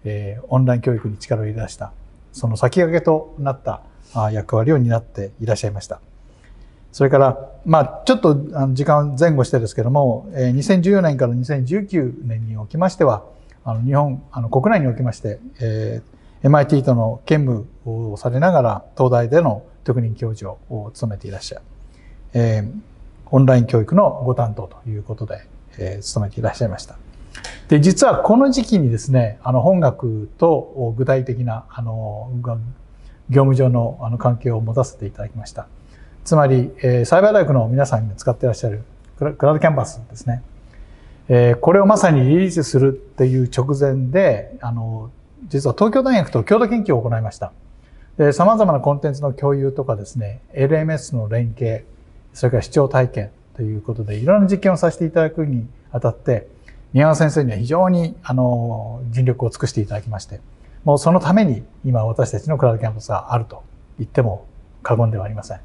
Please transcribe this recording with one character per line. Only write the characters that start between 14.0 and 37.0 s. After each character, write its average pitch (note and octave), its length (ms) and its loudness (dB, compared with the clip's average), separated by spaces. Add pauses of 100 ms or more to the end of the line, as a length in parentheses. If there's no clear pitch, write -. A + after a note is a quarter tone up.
あ - 80 -10
の、 A#2 100 -6
国 C3 280 2
内 E3+ 40 2
に C#3 60 0
お A#2 80 -2
き B2+ 80 -4
ま A#2+ 80 -2
し - 80 -12
て、 G#2+ 200 -8 (200)
え A2 420 -6 (420)
ー、 C#3+ 40 4
エ - 20 6
ム D3 80 6
ア D3 40 6
イ C#3 60 2
テ D3 100 2
ィ - 20 4
ー - 20 0
と C3 140 2
の A2 300 -2
兼 D#3 160 2
務 B2 260 -4 (180)
を A2+ 300 -8
さ B2 140 -6
れ B2 100 -2
な F3 140 4
が D3+ 80 4
ら、 - 240 0 (120)
東 B2+ 140 4
大 A#2+ 180 2
で D3+ 120 4
の C3+ 220 -2 (200)
特 B2+ 160 -2
任 A2+ 160 -4
教 A2+ 140 -6
授 G2+ 240 -10 (160)
を A2 220 -12
務 A2 200 -8
め G2+ 80 -10
て - 80 -16
い G2+ 40 -12
ら F#2+ 80 -12
っ - 20 -14
し - 120 -14
ゃ - 60 -16
い、 - 20 -20 (720)
え A2+ 280 2
ー、 G#2+ 100 -8 (580)
オ C3 100 4
ン C3+ 60 8
ラ B2+ 120 6
イ B2 40 4
ン A#2 40 2
教 A#2 160 2
育 G#2+ 140 -2
の F#3 300 2
ご B2+ 80 0
担 A#2 220 -2
当 G#2 140 -12 (140)
と A#2+ 60 -12
い G#2 80 -8
う G#2 60 -10
こ A2 120 -10
と A2 100 -10
で、 G2+ 160 -12 (360)
え F#2+ 220 -8
ー、 - 20 -14
務 G#2+ 240 -4
め G2+ 60 -8
て - 100 -10
い - 20 -6
ら G#2+ 60 -2
っ - 60 -6
し - 60 -6
ゃ B2 40 0
い - 20 -4
ま F#2 100 -6
し - 80 -18
た。 - 120 -20 (720)
で、 D3+ 100 6
実 F3+ 260 4
は G#3+ 120 4
こ G#3 180 4
の C4+ 160 4
時 B3+ 140 0
期 G#3 140 2
に C3+ 100 2
で A2+ 80 0
す C3+ 160 -2
ね、 A#2 280 2
あ C3 120 -2
の、 B2+ 80 2
本 F#3 180 4
学 A2+ 580 -2
と C3 600 0
具 B2+ 80 -2
体 C3+ 180 0
的 B2 220 -4
な、 A#2 240 -6
あ - 120 -12
の、 A2 480 -10 (120)
が-、 A#2+ 160 -6 (720)
業 C3+ 140 4
務 C3+ 120 4
上 C3 140 4
の、 A#2 320 -2
あ A#2+ 80 -8
の、 A2 80 -4
関 B2 180 0
係 A#2+ 160 -4
を A2+ 80 -2
持 A2+ 140 -4
た A#2+ 100 0
せ - 140 -8
て - 80 -12
い G2 60 -10
た - 120 -14
だ G#2 60 -12
き - 80 -16
ま G#2+ 80 -14
し - 80 -18
た。 - 140 -14 (580)
つ E3 100 2
ま D3+ 100 6
り、 C3 280 2 (100)
え B2 200 2